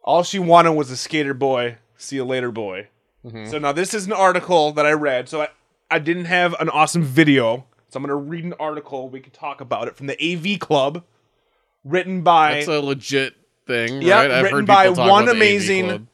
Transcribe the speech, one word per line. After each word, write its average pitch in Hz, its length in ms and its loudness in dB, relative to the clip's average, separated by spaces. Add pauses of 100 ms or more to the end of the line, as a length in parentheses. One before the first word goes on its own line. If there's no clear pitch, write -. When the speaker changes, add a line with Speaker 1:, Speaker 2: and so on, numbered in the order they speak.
Speaker 1:
All 160 200 0
she 196 160 -6
wanted 170 320 6
was 151 200 -2
a 127 60 -10
skater 147 360 -4
boy. 123 440 -2 (200)
See - 180 -14
you 131 100 -4
later, 127 260 -4
boy. 104 360 -10 (380)
Speaker 2:
Mm-hmm. 110 260 -16
Speaker 1:
So 151 80 -8
now 147 120 -2
this 175 220 -4
is 208 120 -6
an 208 80 -6
article 180 600 2
that 147 120 0
I 151 80 2
read. 147 360 -2
So 156 120 -6
I, 151 80 -6 (420)
I 165 80 0
didn't 170 260 -4
have 175 340 0
an 160 100 -2
awesome 156 340 0
video. 131 640 2 (240)
So - 80 -12
I'm 135 60 -8
gonna 143 120 -4
read 160 300 -10
an 175 140 -8
article. 143 500 -8
We 131 100 -16
can 131 120 -20
talk 143 300 -14
about 120 260 -6
it - 100 -12
from 139 100 -12
the 139 160 -8
A 170 120 -4
V 180 220 -4
Club, 151 460 -2 (800)
written 180 380 -4
by 156 340 4
Speaker 2:
That's 147 120 -4
a 151 120 0
legit 135 560 -4 (320)
thing, 120 340 -2
Speaker 1:
Yep, 180 140 4
Speaker 2:
right? 208 160 4
I've 123 120 2
Speaker 1:
written 196 160 0
Speaker 2:
heard 208 80 0
Speaker 1:
by 196 180 8
Speaker 2:
people 185 120 4
talk - 140 2
Speaker 1:
one 208 120 6
Speaker 2:
about 240 120 4
the - 20 -2
A 214 60 4
V 202 120 4
Speaker 1:
amazing 196 300 -2
Speaker 2:
Club. 107 280 -8